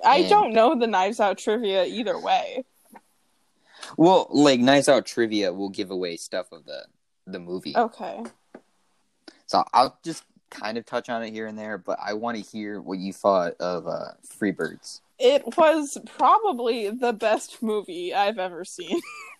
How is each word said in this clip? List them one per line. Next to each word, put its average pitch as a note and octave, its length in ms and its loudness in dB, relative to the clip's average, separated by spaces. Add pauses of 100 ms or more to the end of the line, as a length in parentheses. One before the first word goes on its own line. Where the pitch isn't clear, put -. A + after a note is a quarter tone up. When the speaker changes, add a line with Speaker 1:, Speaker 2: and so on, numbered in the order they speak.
Speaker 1:
I B3+ 140 6
Speaker 2:
And E4+ 100 2
Speaker 1:
don't G4+ 240 4
know A#3 260 6
the A#3 80 2
Knives G#3 340 0
Out G3 180 2
trivia G#3 480 0
either G#3 320 -4
way. F#3+ 460 -2 (1300)
Speaker 2:
Well, E3+ 340 6
like, C#3 300 6
Knives C3+ 280 6
Out B2 180 4
trivia G#2+ 460 -2
will G2 180 -6
give F#2+ 200 -8
away F2+ 260 -6
stuff - 360 -10
of D#2 120 -20
the, D2 200 -16 (420)
the F#3+ 140 -12
movie. F3+ 360 -8
Speaker 1:
Okay. A3 460 -4 (1200)
Speaker 2:
So - 260 0
I'll - 320 2
just E3 180 -10 (280)
kind G#2+ 280 -10
of A2 80 -12
touch A#2+ 220 -6
on A#2 140 -6
it A2 100 -10
here A2 140 -10
and G#2+ 120 -12
there, G#2+ 180 -10
but F#2 260 -8
I G#2 120 -6
wanna A2+ 240 -6
hear G#2 420 -10
what F#2 180 -8
you F#2+ 140 -8
thought F#2 480 2
of, F2 260 -4
uh, - 260 -8 (260)
Freebirds. - 600 -4 (180)
Speaker 1:
It C4+ 240 4 (140)
was D#4 420 2 (180)
probably B3+ 720 2
the A#3+ 220 -2
best A3 500 -4
movie F3+ 520 -4
I've G3+ 240 0
ever F3+ 260 -8
seen. C4 360 -8 (400)